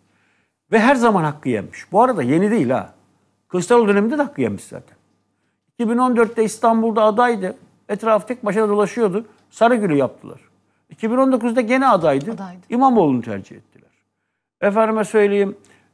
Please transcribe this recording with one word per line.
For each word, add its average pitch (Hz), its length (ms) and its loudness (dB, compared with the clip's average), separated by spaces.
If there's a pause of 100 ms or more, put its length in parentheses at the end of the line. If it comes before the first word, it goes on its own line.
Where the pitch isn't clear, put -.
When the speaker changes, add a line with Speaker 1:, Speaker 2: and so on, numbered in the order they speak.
(720)
Speaker 1:
Ve 226 80 4
her 262 160 4
zaman 226 280 2
hakkı 147 260 -6
yenmiş. - 420 -8
Bu 196 100 4
arada 233 220 0
yeni 170 280 0
değil 165 180 0
ha. 110 240 -4 (540)
Kılıçdaroğlu 220 400 2
döneminde 208 300 0
de 294 40 0
hakkı 269 200 -6
yenmiş 104 220 -4
zaten. - 340 -20 (720)
İki 226 220 -6
bin 233 80 0
on 254 180 0
dörtte 233 280 2
İstanbul'da 226 600 0
adaydı. 214 520 0 (340)
Etrafı 214 380 -2
tek 247 180 -8
başına 208 240 -2
dolaşıyordu. 208 560 -2 (240)
Sarıgül'ü 220 460 0
yaptılar. 117 460 -4 (480)
İki 214 220 -8
bin 247 60 -2
on 269 140 2
dokuzda 240 300 -2
gene 254 260 0
adaydı. 160 440 0
Speaker 2:
Adaydı. 185 380 -14
Speaker 1:
İmamoğlu'nu 220 520 2
tercih 101 340 -10
ettiler. - 340 -20 (720)
Efendime 220 420 0
söyleyeyim, 202 520 0 (380)